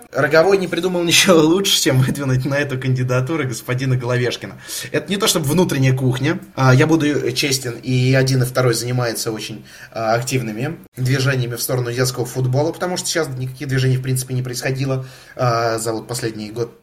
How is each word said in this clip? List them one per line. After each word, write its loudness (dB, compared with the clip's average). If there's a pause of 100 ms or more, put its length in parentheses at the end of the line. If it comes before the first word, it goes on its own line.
(120)
Роговой 4
не -2
придумал -2
<laughs> -
ничего 6
лучше, 4
чем 2
выдвинуть 0
на -2
эту -2
кандидатуру 0
господина -2
Головешкина. -2 (360)
Это -2
не -2
то 0
чтобы 0
внутренняя 2
кухня. 0 (160)
А, 4
я 6
буду 2
честен, -2
и 2
один, 4
и 2
второй 2
занимаются -2
очень, -10 (260)
а, 0
активными -2 (180)
движениями 0
в -8
сторону -2
детского 0
футбола, 0
потому -4
что -6
сейчас -2
никаких -8
движений, 2
в -4
принципе, -4
не -2
происходило, -4 (300)
а, 0
за -4
вот -8
последние -6
год, -6